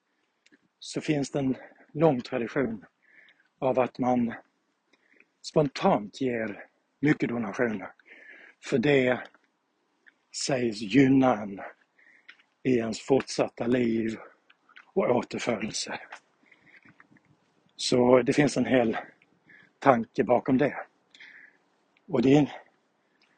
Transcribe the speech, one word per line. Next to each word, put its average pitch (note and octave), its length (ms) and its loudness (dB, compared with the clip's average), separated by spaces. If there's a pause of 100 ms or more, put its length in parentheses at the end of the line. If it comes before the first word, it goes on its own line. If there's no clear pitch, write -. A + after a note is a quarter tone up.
(800)
så - 220 -10
finns C#3+ 300 -2
det - 80 -4
en C3 180 -2 (360)
lång D3+ 280 2
tradition A#2 640 -4 (720)
av B2+ 200 0
att A#2+ 200 -2
man B2 360 0 (1080)
spontant D3 760 -2
ger A2+ 460 -6 (340)
mycket C#3+ 280 0
donationer. A2 640 -4 (720)
För C#3 140 0
det B2+ 420 2 (1300)
sägs B2 340 -2
gynna B2+ 640 4
en G2 180 -12 (1000)
i C3 140 2
ens A2+ 240 -4
fortsatta B2 680 -2
liv A2+ 500 0 (760)
och D3+ 240 0
återfödelse. - 840 -6 (1800)
Så B2 460 4
det A#2+ 100 0
finns C#3+ 240 2
en B2+ 100 0
hel A2+ 300 2 (840)
tanke A#2+ 460 2
bakom B2 340 2
det. C3 280 -2 (1200)
Och C3 140 -2
det C3+ 140 6
är, D3 160 2 (840)